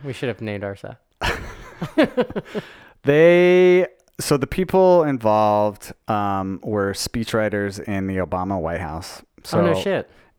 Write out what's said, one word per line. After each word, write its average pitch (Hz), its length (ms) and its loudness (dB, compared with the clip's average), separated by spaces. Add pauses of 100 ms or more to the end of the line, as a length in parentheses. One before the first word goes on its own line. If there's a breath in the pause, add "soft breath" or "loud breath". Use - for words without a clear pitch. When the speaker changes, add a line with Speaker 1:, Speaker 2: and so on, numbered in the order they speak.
Speaker 1:
We 135 80 -10
should 127 160 -8
have 104 120 -8
named 104 240 -8
ours 98 180 -10
that. - 1700 -6
<laughs> 214 100 -8 (400 loud breath)
Speaker 2:
They, 180 840 6 (320)
so - 180 0
the 127 120 -4
people 185 560 4
involved, 107 880 0 (160)
um, 98 540 -2
were 101 300 -2
speechwriters 104 920 -4
in 95 240 -4
the 95 80 -4
Obama 92 440 -4
White 82 200 -4
House. 82 420 -12 (220)
So - 160 -2
Speaker 1:
Oh, - 120 2
no - 80 -2
shit. 190 300 -4 (280 soft breath)